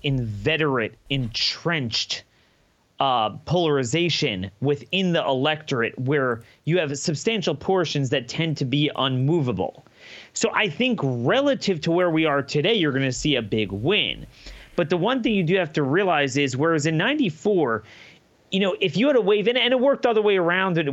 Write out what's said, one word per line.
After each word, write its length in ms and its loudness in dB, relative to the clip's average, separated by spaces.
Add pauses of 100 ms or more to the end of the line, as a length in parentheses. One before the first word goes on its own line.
inveterate, 920 -2 (160)
entrenched, 1120 -4 (760)
uh, 320 2 (140)
polarization 1080 0 (100)
within 500 0
the 140 0
electorate 720 -2
where 460 0 (220)
you 120 2
have 220 -2
substantial 560 -2
portions 560 -2
that 160 -2
tend 300 -4
to 80 -2
be 300 0
unmovable. 880 0 (500)
So 200 0
I 160 2
think 340 0
relative 760 0
to 100 0
where 200 2
we 140 2
are 180 0
today, 320 0
you're 160 2
gonna 200 0
see 240 0
a 60 0
big 300 -2
win. 560 -2 (500)
But 120 0
the 60 2
one 260 0
thing 120 0
you 100 2
do 140 2
have 160 -2
to 100 0
realize 540 2
is, 180 0
whereas 300 2
in 100 0
ninety-four, 880 0 (680)
you 100 0
know, 180 0
if 160 0
you 120 2
had 100 4
a 40 4
wave, 260 2
and, 100 0
and 160 2
it 60 2
worked 240 2
the 60 4
other 120 2
way 160 4
around 400 2 (140)